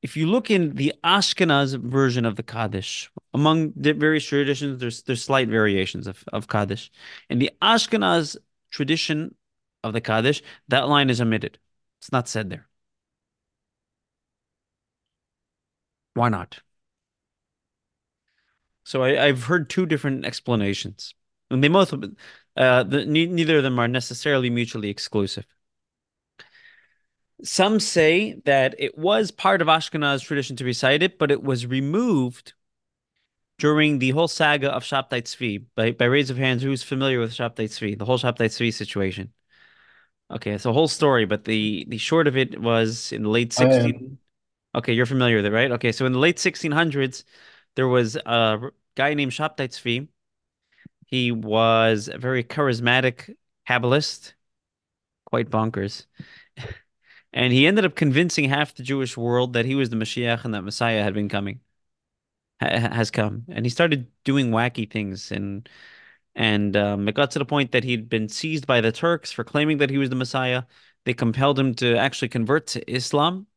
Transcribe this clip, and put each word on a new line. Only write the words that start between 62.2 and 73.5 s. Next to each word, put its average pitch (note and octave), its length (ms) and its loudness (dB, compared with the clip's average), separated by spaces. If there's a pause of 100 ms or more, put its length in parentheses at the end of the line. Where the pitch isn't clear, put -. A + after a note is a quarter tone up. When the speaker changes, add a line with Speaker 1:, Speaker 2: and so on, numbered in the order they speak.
Speaker 1:
ha-, - 180 0
ha-, A#2 160 -2
has A2+ 160 -2
come. G#2+ 380 -4
And A#2 180 -6
he B2 40 0
started C#3+ 420 -2 (140)
doing C3+ 260 2
wacky A2+ 400 0
things. G2 400 -6
And, G2 380 -8 (640)
and, G#2 400 0
um, G2+ 320 0
it G#2+ 80 -2
got C#3 160 0
to D#3 80 -4
the C#3 60 -2
point C#3 260 -2
that B2 140 0
he'd A#2 240 -4
been A2 180 -2
seized D#3 400 -6
by B2 140 4
the A2+ 100 2
Turks E3+ 400 -2
for A#2 140 -8
claiming D3+ 320 0
that C#3 120 2
he C#3 80 -2
was C3+ 120 0
the C3 80 -4
Messiah. B2+ 460 -2 (420)
They B2+ 80 0
compelled B2+ 440 2
him C3+ 180 2
to A#2+ 200 2
actually B2+ 320 0
convert B2+ 400 0
to - 240 -8
Islam. D3+ 640 -2